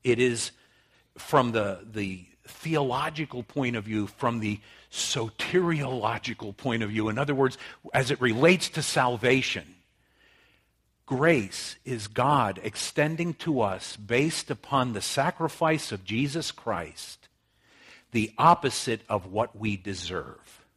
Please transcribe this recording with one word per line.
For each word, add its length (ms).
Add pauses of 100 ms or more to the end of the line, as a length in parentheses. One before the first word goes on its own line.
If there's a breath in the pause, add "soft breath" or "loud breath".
It 140
is 320 (640 soft breath)
from 360
the, 340
the 400 (220)
theological 960
point 320
of 80
view, 240
from 320
the 200 (320 loud breath)
soteriological 1700
point 240
of 80
view. 180
In 120
other 160
words, 200 (380 loud breath)
as 160
it 100
relates 500
to 120
salvation, 920 (1300 soft breath)
grace 680 (100)
is 220
God 560
extending 720
to 260
us, 340
based 540
upon 440
the 80
sacrifice 920
of 120
Jesus 480
Christ, 760 (840 soft breath)
the 280
opposite 680
of 200
what 280
we 220
deserve. 880 (120)